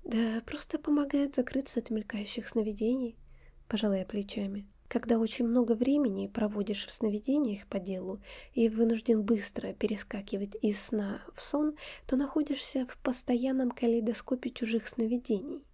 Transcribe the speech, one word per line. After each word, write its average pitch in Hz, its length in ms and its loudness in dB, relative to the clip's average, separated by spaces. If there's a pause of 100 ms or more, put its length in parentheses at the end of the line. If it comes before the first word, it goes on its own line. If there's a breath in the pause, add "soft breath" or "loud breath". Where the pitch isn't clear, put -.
«Да 226 400 0
просто - 340 -6
помогают 285 560 2
закрыться 262 460 0
от - 80 -12
мелькающих 214 580 -4
сновидений», — 226 680 0 (520 soft breath)
пожала 202 260 2
я 190 100 0
плечами. 202 640 -6 (220)
«Когда 233 300 2
очень 226 280 0
много 233 260 4
времени 233 540 2
проводишь 208 600 -2
в - 60 -10
сновидениях 214 760 0
по 202 120 -2
делу 185 420 -6 (320 loud breath)
и 226 160 4
вынужден 226 540 4
быстро 196 500 0
перескакивать 202 880 -4
из 208 180 2
сна 208 440 -4 (100)
в - 80 -14
сон, 302 360 0 (300 loud breath)
то 262 100 2
находишься 277 720 0
в - 120 -16
постоянном 254 720 0
калейдоскопе 233 800 0
чужих 226 360 -2
сновидений. 240 880 -2